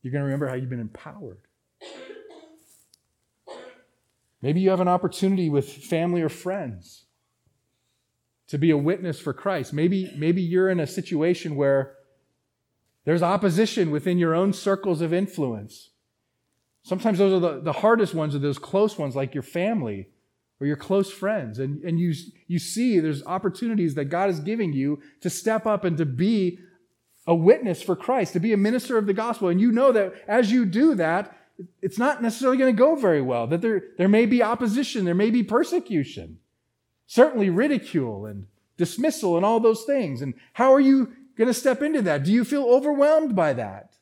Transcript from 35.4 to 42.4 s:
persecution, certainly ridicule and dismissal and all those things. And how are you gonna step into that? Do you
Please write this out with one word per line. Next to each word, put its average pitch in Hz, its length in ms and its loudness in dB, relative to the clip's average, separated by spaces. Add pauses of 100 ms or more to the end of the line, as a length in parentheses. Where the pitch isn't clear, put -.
persecution, 196 960 -2 (680)
certainly 233 440 4
ridicule 165 760 -2
and 101 220 -12 (320)
dismissal 185 580 0
and 175 80 2
all 226 160 2
those 226 240 2
things. 175 380 -2
And 131 100 -6 (220)
how 262 180 4
are 277 80 8
you 269 320 4 (240)
gonna 233 160 2
step 262 300 0
into 302 200 0
that? 147 220 0
Do 180 80 2
you 240 100 4